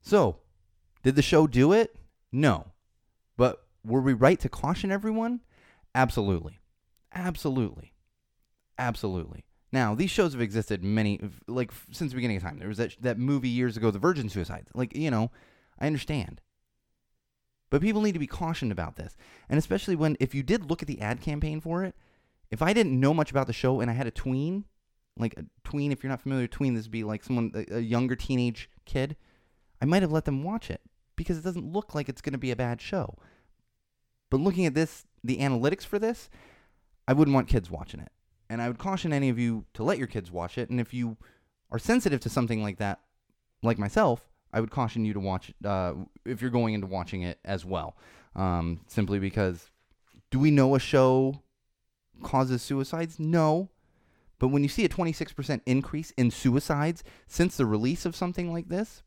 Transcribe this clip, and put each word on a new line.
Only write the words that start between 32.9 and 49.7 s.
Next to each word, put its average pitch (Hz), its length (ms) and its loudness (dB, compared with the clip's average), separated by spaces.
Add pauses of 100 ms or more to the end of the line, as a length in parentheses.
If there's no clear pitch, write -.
But 135 120 2
looking 180 240 2
at 143 80 0
this, 156 320 -2 (180)
the 123 140 -2
analytics 139 480 0
for 208 120 -4
this, 226 320 -4 (800)
I 131 60 4
wouldn't 143 200 6
want 127 140 4
kids 85 240 2
watching 78 300 -12
it. - 100 -18 (380)
And 117 120 -6
I 120 60 -2
would 123 120 -6
caution 185 340 -2
any 139 160 2
of 117 100 0
you 117 240 -2 (120)
to 110 80 -6
let 185 140 2
your 127 100 -4
kids 90 220 -8
watch 87 280 -6
it. 123 120 -6
And 123 120 -2
if 113 120 -6
you 120 220 -6 (560)
are 113 80 -4
sensitive 214 400 2
to 120 100 -6
something 117 320 -2
like 104 180 -6
that, 101 200 -4 (640)
like 117 160 2
myself, 135 480 2 (260)
I 110 60 0
would 113 120 -4
caution 113 340 -2
you 107 80 -2
to 101 60 -4
watch, 95 340 -4 (100)
uh, 92 300 -2 (320)
if 113 160 -6
you're 123 100 -4
going 117 220 2
into 98 140 -4
watching 92 340 -6
it 87 240 -6
as 92 200 -6
well. 85 300 -6 (400)
Um, 87 520 0
simply 101 320 0
because, 95 520 -2 (580)